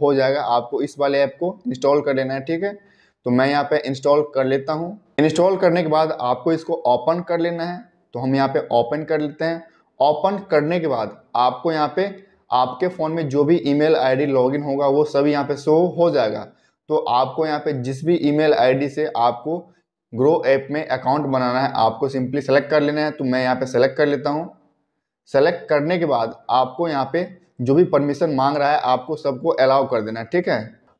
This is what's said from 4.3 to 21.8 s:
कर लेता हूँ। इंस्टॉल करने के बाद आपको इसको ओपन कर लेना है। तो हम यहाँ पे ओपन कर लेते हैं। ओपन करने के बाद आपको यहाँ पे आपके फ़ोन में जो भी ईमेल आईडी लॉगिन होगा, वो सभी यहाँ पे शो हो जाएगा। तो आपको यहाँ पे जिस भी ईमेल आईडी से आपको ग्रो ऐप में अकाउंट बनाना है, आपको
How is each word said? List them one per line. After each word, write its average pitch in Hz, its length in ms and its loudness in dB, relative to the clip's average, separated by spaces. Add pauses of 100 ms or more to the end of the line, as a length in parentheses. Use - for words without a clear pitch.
कर 131 100 0
लेता 135 280 -2
हूँ। 165 160 -4 (300)
इंस्टॉल 165 380 2
करने 180 260 2
के 160 60 -2
बाद 156 320 0
आपको 127 320 0
इसको 165 340 -4
ओपन 160 360 0
कर 170 180 -4
लेना 170 240 -2
है। 180 140 -8 (360)
तो 120 60 -8
हम 131 140 0
यहाँ 135 140 2
पे 143 240 -2
ओपन 120 320 0
कर 156 160 -2
लेते 151 240 -6
हैं। 165 180 -4 (380)
ओपन 151 380 0 (120)
करने 160 300 2
के 160 80 -4
बाद 113 280 -2 (200)
आपको 127 360 0
यहाँ 151 240 -2
पे 196 140 -2 (440)
आपके 127 340 0
फ़ोन 160 240 -4
में 165 160 -4
जो 143 160 2
भी 165 220 2
ईमेल 151 300 2
आईडी 131 300 2
लॉगिन 135 360 0
होगा, 143 240 -2
वो 143 200 4
सभी 147 260 2
यहाँ 143 120 0
पे 143 120 -4
शो 151 220 2 (160)
हो 170 160 4
जाएगा। 110 360 -2 (420)
तो 151 100 0
आपको 131 480 0
यहाँ 151 140 -4
पे 151 200 -4
जिस 131 240 -6
भी 175 200 2
ईमेल 147 300 2
आईडी 131 360 2
से 151 260 -4
आपको 123 420 -2 (540)
ग्रो 139 340 2
ऐप 135 240 2
में 151 160 -4
अकाउंट 131 400 -2
बनाना 127 340 0
है, 135 160 -2
आपको 113 340 0